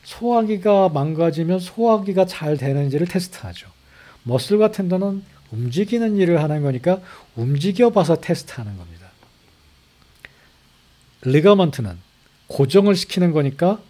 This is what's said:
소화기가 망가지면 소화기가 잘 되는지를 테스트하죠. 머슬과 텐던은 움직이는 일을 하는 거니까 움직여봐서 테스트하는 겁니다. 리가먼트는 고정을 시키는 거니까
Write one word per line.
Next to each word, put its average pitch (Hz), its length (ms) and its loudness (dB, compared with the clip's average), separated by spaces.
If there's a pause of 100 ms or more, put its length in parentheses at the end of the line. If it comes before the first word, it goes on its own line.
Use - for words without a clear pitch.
소화기가 214 840 0
망가지면 160 680 0
소화기가 196 640 0
잘 151 320 -4
되는지를 139 500 -2
테스트하죠. - 600 -8 (540)
머슬과 208 480 0
텐던은 196 520 -4 (280)
움직이는 202 680 -2
일을 170 240 2
하는 151 220 -2
거니까 143 360 0 (360)
움직여봐서 165 880 2
테스트하는 107 560 -8
겁니다. 85 340 -20 (2000)
리가먼트는 143 760 2 (500)
고정을 190 480 2
시키는 180 360 0
거니까 151 580 0